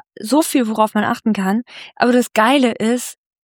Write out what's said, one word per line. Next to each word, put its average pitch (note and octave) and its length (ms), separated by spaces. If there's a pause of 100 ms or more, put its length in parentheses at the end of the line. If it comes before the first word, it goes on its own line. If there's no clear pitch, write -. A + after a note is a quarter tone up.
(200)
so B3 220
viel, C4 260
worauf G#3+ 280
man G#3 80
achten A3+ 300
kann. G3 280 (340)
Aber A#3+ 160
das B3 220
Geile B3 380
ist, A#3 440 (300)